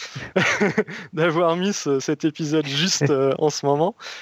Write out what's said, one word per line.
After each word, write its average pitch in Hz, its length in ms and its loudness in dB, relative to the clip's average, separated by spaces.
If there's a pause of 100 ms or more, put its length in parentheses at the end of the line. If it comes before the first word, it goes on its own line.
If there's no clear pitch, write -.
(380)
euh, 185 40 4
<laughs> - 720 -2
d'avoir 165 440 2
mis 190 160 0
ce, 139 260 -2
cet 147 260 -2
épisode 151 400 0
juste, 147 440 0
euh, 135 280 2
en 151 120 2
ce - 160 -4
moment. 151 300 2 (260)